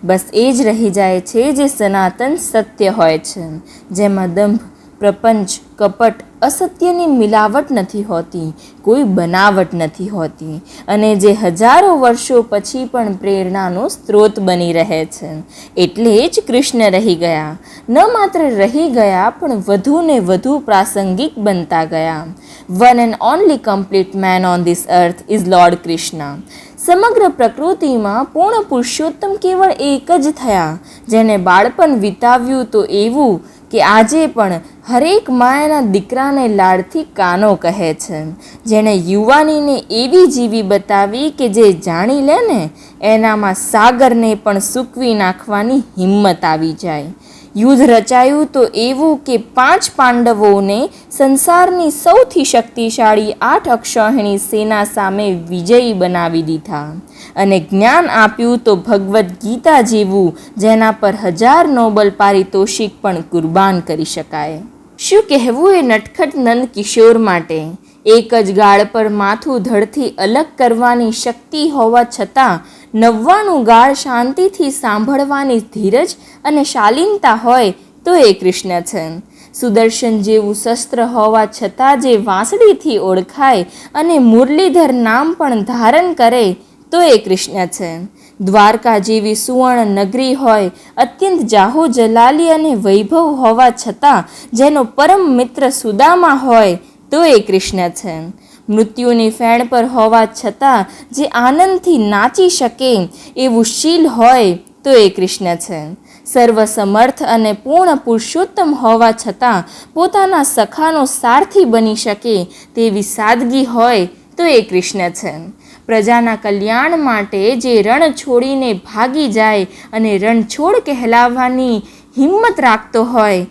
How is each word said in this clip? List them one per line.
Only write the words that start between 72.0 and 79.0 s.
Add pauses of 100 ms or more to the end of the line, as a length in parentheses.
છતાં (360)
નવ્વાણું
ગાળ
શાંતિથી
સાંભળવાની
ધીરજ (280)
અને
શાલીનતા
હોય (320)
તો
એ
કૃષ્ણ
છે. (320)